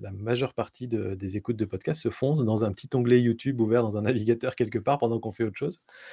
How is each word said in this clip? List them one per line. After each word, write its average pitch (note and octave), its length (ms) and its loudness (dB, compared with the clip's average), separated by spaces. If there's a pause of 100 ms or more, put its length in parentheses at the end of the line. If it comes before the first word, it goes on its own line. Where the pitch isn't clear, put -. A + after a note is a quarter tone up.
la G2+ 100 -12
majeure A#2 420 -4
partie A#2+ 360 -6
de, G#2 260 -2
des F#2+ 220 -6
écoutes A2 200 -4
de G#2+ 80 0
podcasts - 360 -4
se A2+ 80 0
font C#3 340 0
dans A2 220 2
un G2+ 80 -2
petit - 200 -12
onglet B2 280 6
YouTube A#2 400 0
ouvert A2+ 220 4
dans G#2 140 -2
un G#2 40 0
navigateur A2+ 540 0
quelque A2+ 240 -2
part C#3 180 2
pendant A#2 220 0
qu'on A2 120 -6
fait A2+ 140 -2
autre G2+ 120 -6
chose. E3 220 -6 (320)